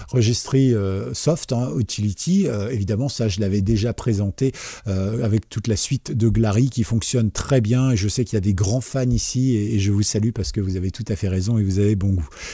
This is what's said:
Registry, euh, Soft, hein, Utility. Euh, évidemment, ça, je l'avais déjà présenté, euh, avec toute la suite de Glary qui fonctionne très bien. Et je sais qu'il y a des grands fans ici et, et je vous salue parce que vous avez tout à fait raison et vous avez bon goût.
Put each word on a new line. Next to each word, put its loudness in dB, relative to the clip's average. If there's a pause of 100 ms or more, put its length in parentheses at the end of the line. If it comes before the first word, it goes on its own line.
(100)
Registry, 2
euh, -2
Soft, -2
hein, -2
Utility. 0
Euh, -2
évidemment, -2
ça, -2
je -2
l'avais 0
déjà 0
présenté, -2 (500)
euh, -2
avec 0
toute -6
la 2
suite -4
de 2
Glary 4
qui -2
fonctionne 0
très 0
bien. 2
Et 2
je 0
sais 0
qu'il -2
y 2
a 0
des 2
grands 0
fans -2
ici 2
et, 0
et 2
je 2
vous 4
salue 0
parce -4
que -2
vous 0
avez -2
tout -8
à -2
fait -2
raison 0
et 4
vous 2
avez 4
bon 2
goût. 0 (260)